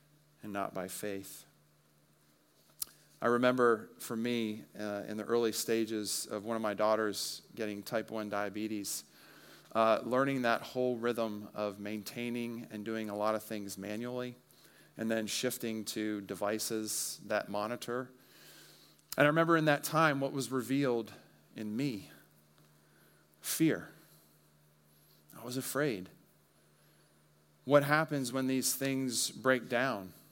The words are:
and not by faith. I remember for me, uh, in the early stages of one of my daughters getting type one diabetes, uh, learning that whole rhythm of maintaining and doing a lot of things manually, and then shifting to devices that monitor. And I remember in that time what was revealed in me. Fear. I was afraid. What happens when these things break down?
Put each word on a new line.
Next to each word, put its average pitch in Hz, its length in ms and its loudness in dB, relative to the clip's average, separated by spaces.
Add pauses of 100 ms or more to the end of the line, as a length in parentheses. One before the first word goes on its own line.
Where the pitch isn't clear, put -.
(440)
and 107 100 -10
not 98 220 -2
by 92 120 -4
faith. 98 580 -8 (1700)
I - 80 2
remember 120 680 6
for - 180 -8
me, 113 500 -2 (140)
uh, 104 280 -4
in 107 100 -6
the 107 60 -4
early 117 280 4
stages 110 760 0
of 104 180 -6
one 113 100 -2
of 110 60 -2
my 107 140 0
daughters 107 680 2 (140)
getting 104 260 -6
type 110 300 -4
one 107 180 -4
diabetes, 104 760 -4 (680)
uh, 110 320 6
learning 131 400 2
that 117 180 2
whole 127 360 0
rhythm 113 580 -2
of 104 240 -4
maintaining 117 880 -6
and 107 160 -8
doing 110 240 -4
a 101 60 -4
lot 104 180 2
of 107 80 -2
things 101 340 -8
manually, 120 640 -8 (600)
and 113 120 -2
then 110 160 0
shifting 110 580 -4
to 107 380 -4
devices 104 1040 -4
that 104 240 0
monitor. 120 640 -4 (1040)
And 143 80 10
I - 20 10
remember 165 300 6
in 156 80 4
that 143 180 6
time 156 360 4
what 139 120 -2
was 127 200 -4
revealed 127 600 0 (440)
in 107 200 -4
me. 117 360 -4 (1300)
Fear. 127 480 0 (1500)
I 113 60 -16
was 123 140 -6
afraid. 127 520 -2 (1500)
What 139 200 8
happens 147 480 2
when 131 140 0
these 131 300 0
things 131 560 -2
break 123 360 2
down? 120 460 -2 (180)